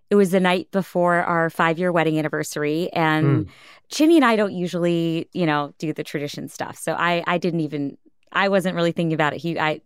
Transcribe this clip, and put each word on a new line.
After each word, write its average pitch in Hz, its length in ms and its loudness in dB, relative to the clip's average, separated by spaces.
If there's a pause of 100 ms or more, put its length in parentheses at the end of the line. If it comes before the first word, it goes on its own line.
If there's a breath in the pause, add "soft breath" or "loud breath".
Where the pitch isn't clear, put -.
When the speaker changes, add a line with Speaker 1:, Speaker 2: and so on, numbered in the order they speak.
(100)
Speaker 1:
it 208 60 4
was 196 140 6
the 190 80 4
night 180 320 0
before 175 520 2
our 165 260 0
five-year 170 420 0
wedding 160 280 2
anniversary, 151 760 -4
and 156 540 2
Speaker 2:
Mm. - 20 -16 (400 loud breath)
Speaker 1:
Jimmy 320 280 4
and 285 80 6
I 233 120 4
don't 202 160 0
usually, 170 800 -2
you 175 140 0
know, 147 320 -2
do 156 160 -6
the 151 100 -8
tradition 147 440 -8
stuff. - 300 -10
So - 140 -6
I, 170 340 -2
I 175 120 0
didn't 170 220 -2
even, 147 360 -6 (340)
I 190 180 0
wasn't 185 280 0
really 170 160 0
thinking 165 220 0
about 151 180 0
it. - 60 -8
He, 170 200 -4
I, 156 280 -2